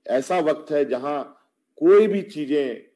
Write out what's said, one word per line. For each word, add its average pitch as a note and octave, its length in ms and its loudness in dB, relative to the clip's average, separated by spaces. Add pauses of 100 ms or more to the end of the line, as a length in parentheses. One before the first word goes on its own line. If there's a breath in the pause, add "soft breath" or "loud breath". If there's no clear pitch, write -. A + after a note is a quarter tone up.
ऐसा C#3 320 -2
वक्त D3+ 340 -2
है D3 120 2
जहां C3 400 -6 (520)
कोई G3+ 300 6
भी G3 160 -2
चीजें C#3 540 -4 (180)